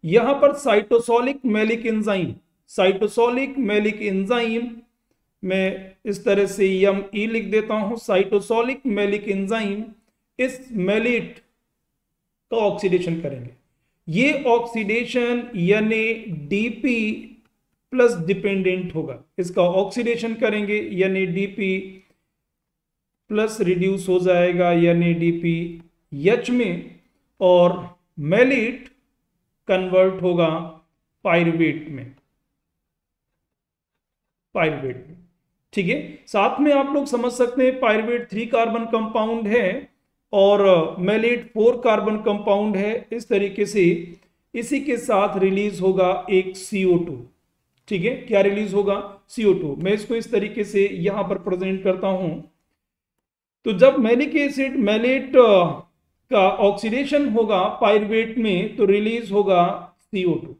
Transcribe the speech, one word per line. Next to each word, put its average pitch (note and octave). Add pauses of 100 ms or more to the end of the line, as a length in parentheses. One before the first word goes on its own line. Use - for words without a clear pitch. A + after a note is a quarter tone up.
यहां A3+
पर C#4+
cytosolic A#3
malic A3
enzyme, G#3 (380)
cytosolic A#3
malic G#3+
enzyme A3+ (760)
मैं F#3+ (120)
इस G3+
तरह G3+
से G3 (140)
एम G3 (120)
ई G#3+
लिख A3+
देता G#3+
हूं, A3
cytosolic A3
malic G#3
enzyme G3+ (560)
इस B3+
मैलेट G#3+ (1120)
का A3+
ऑक्सीडेशन F3
करेंगे। C3+ (580)
ये C#4
ऑक्सीडेशन A#3 (160)
एनएडीपी A3 (800)
plus A#3+ (100)
dependent F#3
होगा, C3+ (200)
इसका F3+
ऑक्सीडेशन A3
करेंगे G#3+ (260)
एनएडीपी F#3+ (1600)
प्लस G#3+
रिड्यूस F#3
हो F3+
जाएगा F3
एनएडीपीएच E3+
में G#3+ (400)
और F3+ (240)
malate A3+ (800)
कन्वर्ट F#3
होगा E3 (460)
pyruvate E3
में, B2+ (2500)
pyruvate C#3
में। - (560)
ठीक F#3+
है, D4
साथ G#3+
में D4
आप C#4
लोग C#4
समझ A#3+
सकते B3
हैं B3+
pyruvate A#3
three A3+
carbon A3+
compound A3
है G3+ (380)
और G3+ (400)
malate A3 (120)
four A#3
carbon G#3+
compound G#3
है। G#3
इस A3+
तरीके G3+
से F3 (400)
इसी A#3
के C#4
साथ G3+
release F#3+
होगा F#3
एक F#3
सीओ F#3
टू। D3+ (640)
ठीक F#3+
है, A#3+
क्या G3+
release G3+
होगा? G3+
सीओ G#3
टू। C#3+
मैं F3+
इसको G#3+
इस A3+
तरीके G#3+
से G3+
यहां G3
पर -
present F#3+
करता F#3+
हूं। F#3 (1120)
तो A3+
जब B3+
malic B3+
एसिड C#4
malate, A#3+
अ, G3 (500)
का G3
oxidation A#3
होगा G#3+
pyruvate A3
में G#3+
तो A3+
release G#3
होगा G3
सीओ F3+
टू। -